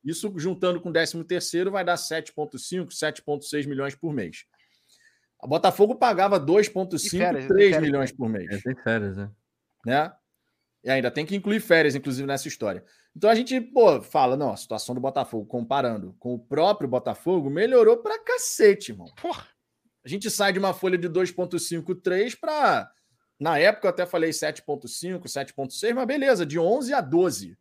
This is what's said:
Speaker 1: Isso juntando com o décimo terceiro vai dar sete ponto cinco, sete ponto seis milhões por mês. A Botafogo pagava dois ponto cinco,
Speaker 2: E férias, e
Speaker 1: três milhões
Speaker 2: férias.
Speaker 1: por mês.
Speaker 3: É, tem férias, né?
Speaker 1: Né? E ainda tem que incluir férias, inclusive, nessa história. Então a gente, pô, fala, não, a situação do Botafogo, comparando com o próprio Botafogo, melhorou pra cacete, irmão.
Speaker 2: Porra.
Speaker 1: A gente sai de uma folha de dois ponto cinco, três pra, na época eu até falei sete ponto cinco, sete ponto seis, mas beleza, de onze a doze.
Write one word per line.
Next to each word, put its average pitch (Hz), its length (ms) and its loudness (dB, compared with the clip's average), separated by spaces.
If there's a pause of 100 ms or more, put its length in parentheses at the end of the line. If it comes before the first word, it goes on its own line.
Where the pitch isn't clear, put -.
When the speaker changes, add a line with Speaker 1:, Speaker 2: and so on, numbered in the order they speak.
Speaker 1:
Isso 165 340 -6
juntando 180 420 -2
com 175 100 -8
o 156 40 -8
décimo 165 300 -2
terceiro 180 480 -2
vai 196 120 -2
dar 175 140 0
sete 160 340 -6
ponto 147 280 -10
cinco, 180 320 -8
sete 151 320 -6
ponto 143 220 -6
seis 147 200 -4
milhões 139 300 -6
por 160 180 -8
mês. 101 320 -8 (960)
A - 60 -12
Botafogo 180 480 4
pagava 202 440 2
dois 196 300 4
ponto 185 300 -4
cinco, - 160 -6
Speaker 2:
E 185 40 0
férias, 160 260 0
e - 20 -8
Speaker 1:
três 190 320 6
milhões 139 320 0
Speaker 2:
férias. - 60 -20
Speaker 1:
por 120 120 -2
mês. 101 220 -4
Speaker 3:
É, 101 80 -6
tem 131 240 -6
férias, 104 340 -2
né? 101 140 -8 (540)
Speaker 1:
Né? 156 260 0 (720)
E 117 80 -6
ainda 127 180 0
tem 147 160 -4
que 196 100 -6
incluir 208 240 0
férias, 160 360 4
inclusive, 135 320 -4
nessa 139 200 -6
história. 98 360 -6 (320)
Então 202 160 4
a - 20 6
gente, 247 260 0
pô, 226 400 6
fala, 131 380 2
não, 139 140 -2
a 98 60 -8
situação - 360 -8
do 123 80 -6
Botafogo, 127 460 -4
comparando 117 720 -4
com 123 160 -6
o 117 40 -10
próprio 165 480 0
Botafogo, 135 600 -2
melhorou 226 480 6
pra 427 220 -4
cacete, 226 720 2
irmão. 180 160 -16 (120)
Speaker 2:
Porra. - 280 -8 (560)
Speaker 1:
A - 40 -18
gente 196 220 -6
sai 196 240 0
de 190 60 -2
uma 196 140 0
folha 185 260 0
de 175 80 -4
dois 180 240 0
ponto 175 260 -4
cinco, 170 380 -4
três 190 400 -2
pra, 254 560 0 (480)
na 156 180 0
época 202 300 4
eu - 20 6
até 180 160 -2
falei 165 260 0
sete 151 300 -6
ponto 139 260 -8
cinco, 180 400 -10
sete - 240 -8
ponto - 220 -8
seis, 233 220 -2
mas 262 100 -2
beleza, 262 400 2
de 151 140 -4
onze 240 340 2
a 262 80 2
doze. 143 600 0